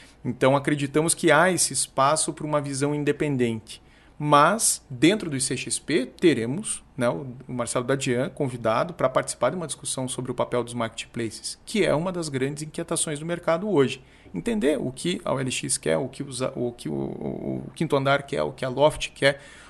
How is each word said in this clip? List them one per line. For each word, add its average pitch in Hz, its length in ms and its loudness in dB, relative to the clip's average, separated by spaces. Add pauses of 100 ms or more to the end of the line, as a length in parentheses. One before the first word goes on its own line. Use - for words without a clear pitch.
(240)
Então, 131 320 4
acreditamos 147 580 0
que 165 180 4
há 165 180 6
esse 165 220 0
espaço 143 600 2
pra 156 140 -8
uma 151 140 0
visão 139 340 -2
independente. 139 880 -2 (340)
Mas, 147 720 4
dentro 165 400 4
do 143 80 -4
I 127 40 -2
C 135 160 -2
X - 240 -6
P, 190 260 0
teremos, 139 800 0 (120)
né, 120 120 0
o, 151 180 -4 (220)
o 143 40 -10
Marcelo 123 320 -4
Dadian 131 460 0
convidado 127 640 0
pra - 140 0
participar 131 420 0
de 170 60 -6
uma 175 100 -6
discussão 135 400 -6
sobre 127 240 -6
o 127 40 -4
papel 123 280 0
dos 120 100 -8
marketplaces, 117 960 -8
que 202 180 0
é 151 80 4
uma 165 200 0
das 170 160 -6
grandes 139 340 -2
inquietações 156 560 -4
do 156 80 -10
mercado 170 420 -2
hoje. 139 320 4 (320)
Entender 226 480 0
o 135 120 -4
que 175 320 -4
a - 100 0
O 131 60 -2
L 131 100 -2
X 135 260 -4
quer, 160 200 0
o 143 120 -2
que - 140 -12
os 135 180 -10
a-, 127 140 -2
o 123 160 -2
que - 180 -12
o, 156 40 -4
o, - 760 -4
o - 80 -12
Quinto 147 220 0
Andar 139 260 2
quer, 139 220 -4
o 76 80 -2
que - 120 -8
a 131 40 -2
Loft 139 420 2
quer, 139 300 0 (280)